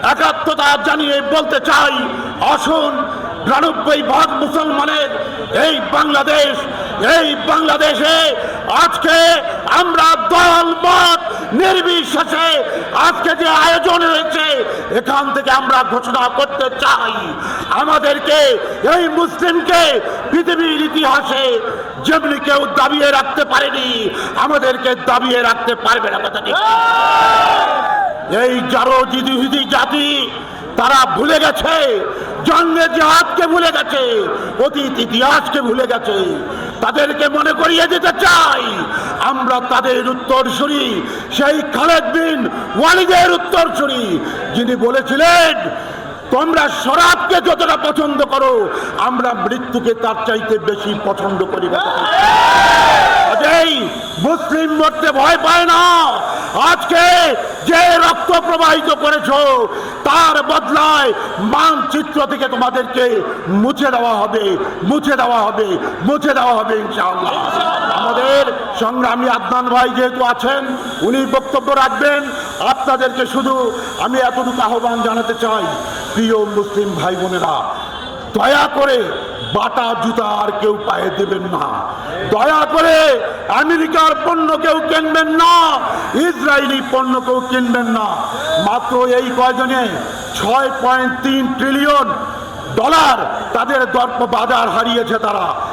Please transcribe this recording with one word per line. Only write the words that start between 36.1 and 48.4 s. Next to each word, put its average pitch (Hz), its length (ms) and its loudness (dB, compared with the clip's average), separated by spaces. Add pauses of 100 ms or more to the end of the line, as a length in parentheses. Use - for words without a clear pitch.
তাদেরকে 294 480 0
মনে 294 240 0
করিয়ে 330 340 2
দিতে 349 200 0
চাই, 330 540 4 (580)
আমরা 254 500 0
তাদের 254 400 0
উত্তরসূরি, 262 920 0 (300)
সেই 294 300 0
খালেদ 311 420 0 (100)
বিন 320 360 0 (300)
ওয়ালিদের 349 520 4
উত্তরসূরি, 285 880 0 (360)
যিনি 240 200 0
বলেছিলেন, 285 920 2 (600)
"তোমরা 302 380 0 (140)
শরাবকে 339 520 2
যতটা 330 420 2
পছন্দ 294 480 0
করো, 262 440 2 (300)